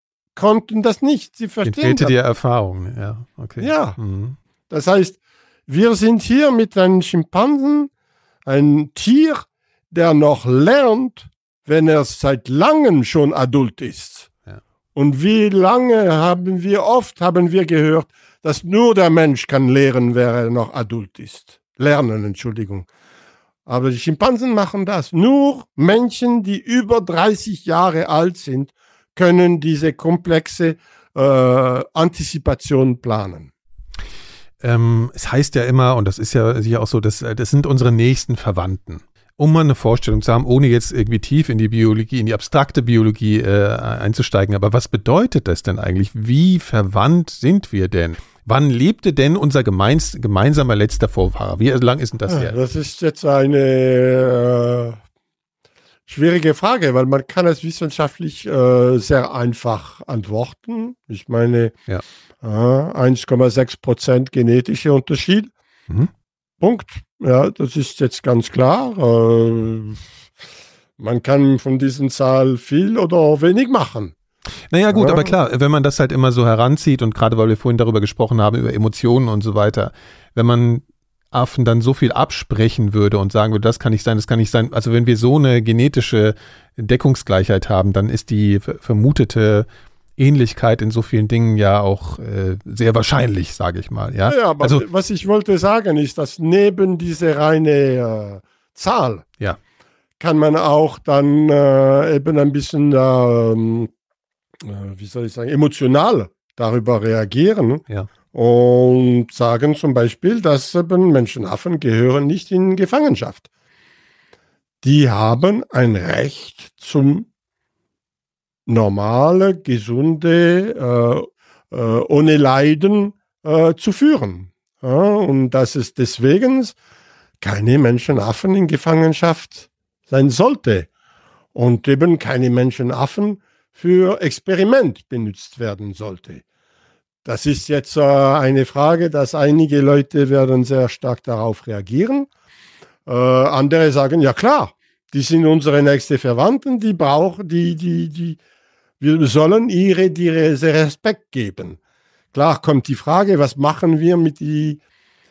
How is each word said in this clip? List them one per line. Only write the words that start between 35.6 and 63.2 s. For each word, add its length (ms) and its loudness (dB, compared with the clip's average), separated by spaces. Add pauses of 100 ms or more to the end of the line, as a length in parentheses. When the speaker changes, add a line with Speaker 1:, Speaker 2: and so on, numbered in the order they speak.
Speaker 2:
immer, 320 2
und 120 0
das 120 -4
ist 140 -6
ja 280 0
sicher 200 -2
auch 60 -2
so, 120 -2
dass, 240 -2
äh, 120 -6
das 140 -6
sind 160 2
unsere 260 2
nächsten 440 0
Verwandten. 640 -6 (360)
Um 140 2
mal 100 4
eine 140 2
Vorstellung 460 0
zu 100 0
haben, 140 2
ohne 220 2
jetzt 260 0
irgendwie 260 -2
tief 300 0
in 80 -2
die 100 0
Biologie, 520 0
in 60 -2
die 80 -2
abstrakte 500 -2
Biologie, 560 2
äh, 360 2
einzusteigen. 800 -2
Aber 180 0
was 140 -2
bedeutet 600 0
das 160 -2
denn 160 -4
eigentlich? 340 -4
Wie 460 0
verwandt 720 0
sind 420 -2
wir 160 -2
denn? 260 -2 (320)
Wann 220 2
lebte 420 0
denn 260 0
unser 260 0
gemeins-, 580 0
gemeinsamer 540 0
letzter 340 0
Vorfahre? 500 -4
Wie 100 2
lang 300 0
ist 140 -6
denn 60 -10
das 140 -4
Speaker 1:
Ja, 60 -2
Speaker 2:
her? 140 -4
Speaker 1:
das 220 -4
ist 260 -10
jetzt 240 -4
eine, 1700 0
äh, 0 - (1120)
schwierige 480 0
Frage, 400 0
weil 120 2
man 220 -2
kann 200 -2
es 160 -2
wissenschaftlich, 840 -8
äh, 540 2
sehr 340 -2
einfach 760 -6
antworten. 880 -8 (120)
Ich 200 -16
meine, 460 0 (140)
Speaker 2:
Ja. 120 -6 (440)
Speaker 1:
äh, 500 0
eins 320 0